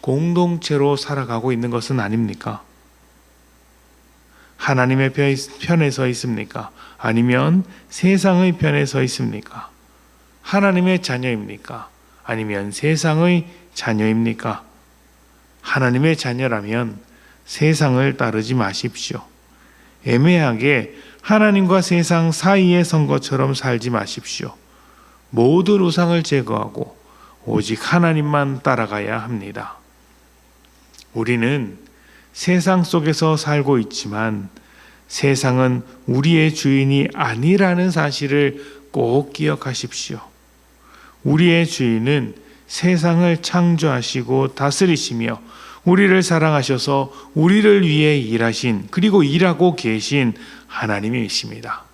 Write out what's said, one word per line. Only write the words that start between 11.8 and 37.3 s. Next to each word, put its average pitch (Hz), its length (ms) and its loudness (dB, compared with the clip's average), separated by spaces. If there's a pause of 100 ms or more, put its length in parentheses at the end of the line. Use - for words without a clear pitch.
아니면 104 480 -4
세상의 160 720 0 (280)
자녀입니까? 110 920 -2 (960)
하나님의 135 560 0
자녀라면 117 840 -4 (460)
세상을 139 720 2
따르지 110 380 -4
마십시오. 110 680 -6 (840)
애매하게 131 920 2 (240)
하나님과 196 640 4
세상 170 480 2
사이에 180 540 4
선 156 240 2
것처럼 135 460 -2
살지 123 360 -4
마십시오. - 640 -6 (760)
모든 170 500 4
우상을 170 420 2
제거하고 110 760 -4 (480)
오직 110 480 -2
하나님만 147 720 0
따라가야 110 560 -4
합니다. 107 560 -10 (1400)
우리는 117 640 -2 (540)
세상 180 520 2
속에서 156 520 0
살고 143 440 0
있지만 104 680 -6 (600)
세상은 131 760 0 (240)
우리의 156 480 2
주인이 139 600 2
아니라는 175 760 0